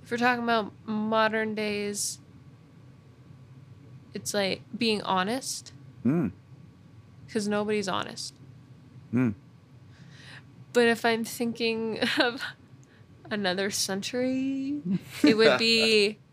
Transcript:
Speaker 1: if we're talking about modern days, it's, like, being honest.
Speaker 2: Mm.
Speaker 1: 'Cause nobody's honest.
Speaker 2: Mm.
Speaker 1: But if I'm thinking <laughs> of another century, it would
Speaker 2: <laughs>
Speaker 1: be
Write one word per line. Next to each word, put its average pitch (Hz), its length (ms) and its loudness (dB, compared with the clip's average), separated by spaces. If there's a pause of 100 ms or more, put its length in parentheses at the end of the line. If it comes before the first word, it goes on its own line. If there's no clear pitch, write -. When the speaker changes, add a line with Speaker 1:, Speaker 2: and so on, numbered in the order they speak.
Speaker 1:
if - 80 -8
we're 240 60 -2
talking 240 260 2
about 226 300 0 (120)
modern 220 680 0
days, 208 640 -4 (1900)
it's, - 180 -8
like, 196 300 -2 (160)
being 220 240 0
honest. 202 720 -4 (320)
Speaker 2:
Mm. 135 280 2 (1000)
Speaker 1:
'Cause 208 140 -2
nobody's 208 400 0
honest. - 480 -6 (760)
Speaker 2:
Mm. 117 220 2 (1400)
Speaker 1:
But 240 160 6
if 233 160 0
I'm 226 180 2
thinking 226 760 -4 (120)
<laughs> - 100 -2
of 240 240 0 (880)
another 196 400 0
century, 262 1080 -4 (440)
it 294 120 8
would 220 220 6
Speaker 2:
<laughs> - 0 -
Speaker 1:
be 226 640 4 (140)